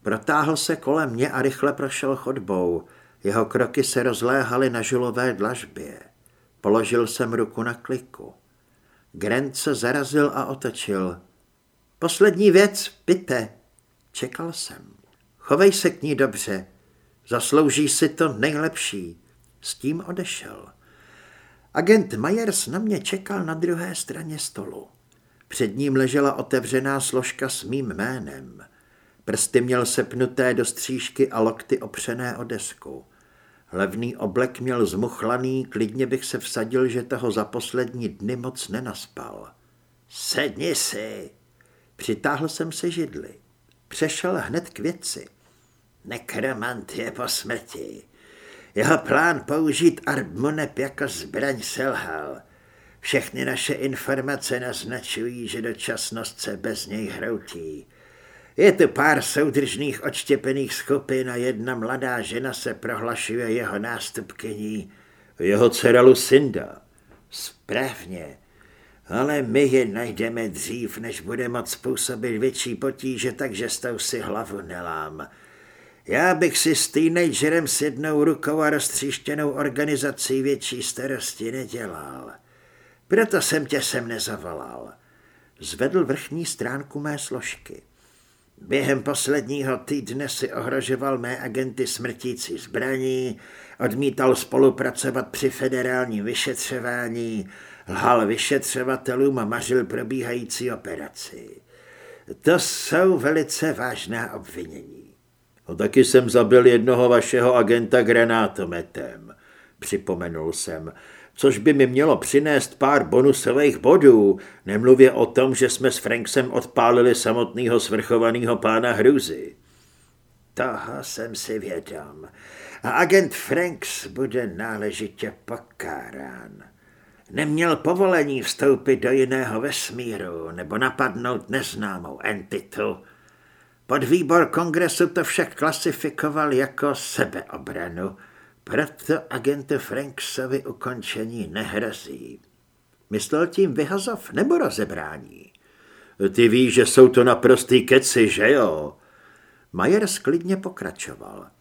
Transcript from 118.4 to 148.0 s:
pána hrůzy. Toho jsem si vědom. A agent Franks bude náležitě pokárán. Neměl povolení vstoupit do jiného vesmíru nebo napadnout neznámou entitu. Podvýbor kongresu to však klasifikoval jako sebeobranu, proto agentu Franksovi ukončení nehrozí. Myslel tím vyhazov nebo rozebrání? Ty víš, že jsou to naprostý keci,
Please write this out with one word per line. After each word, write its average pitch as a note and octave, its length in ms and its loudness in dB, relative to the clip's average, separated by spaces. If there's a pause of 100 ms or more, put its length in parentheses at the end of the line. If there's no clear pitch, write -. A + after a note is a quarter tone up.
pána A2+ 360 2
hrůzy. A#2+ 640 4 (960)
Toho B2 500 -6
jsem A2+ 320 -10
si A2 240 -6
vědom. D#2 680 -12 (560)
A B2 60 -4
agent F3+ 440 4
Franks - 760 -4
bude B2 480 -4
náležitě G#2 760 -6 (120)
pokárán. B1+ 1200 -12 (680)
Neměl D3+ 440 2
povolení E3 640 2
vstoupit C#3 540 4
do B2 160 0
jiného B2+ 500 2
vesmíru G2+ 880 -6
nebo F2 260 -8
napadnout B2 720 -2
neznámou G2 760 -6
entitu. G#2 720 -6 (920)
Podvýbor D3 580 4
kongresu E3+ 600 0
to F3 160 -2
však - 320 -4
klasifikoval D3+ 960 -2
jako C3+ 420 0
sebeobranu, - 1200 -6 (480)
proto D3 500 -2 (160)
agentu C3+ 480 -2
Franksovi C3+ 880 -6
ukončení A2+ 800 -8
nehrozí. G#2+ 920 -8 (680)
Myslel D3+ 380 0
tím F3 260 2
vyhazov F#3+ 600 -4
nebo C#4 240 2
rozebrání? E2 920 -6 (840)
Ty A#2 120 8
víš, A#2+ 260 4
že A#2+ 120 8
jsou C3 220 10
to B2+ 160 6
naprostý B2 600 6
keci, C3 440 6